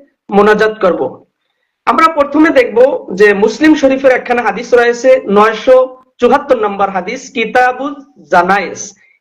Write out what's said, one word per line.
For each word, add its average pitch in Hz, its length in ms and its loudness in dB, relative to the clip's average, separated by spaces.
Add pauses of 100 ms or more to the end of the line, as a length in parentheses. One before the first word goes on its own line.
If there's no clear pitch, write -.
(320)
মোনাজাত 214 500 2
করব। 151 440 -4 (600)
আমরা 302 220 2
প্রথমে 294 420 0
দেখব 254 640 0
যে 202 200 4
মুসলিম 240 420 2
শরীফের 269 360 0
একখানা 240 300 -2
হাদিস 214 320 -4
রয়েছে, 240 520 2
নয়শো 226 720 2 (200)
চুয়াত্তর 247 420 0
নম্বর 202 300 -4
হাদিস, 196 420 -10
কিতাবুল 254 640 -2 (360)
জানায়েজ। 185 640 -2 (280)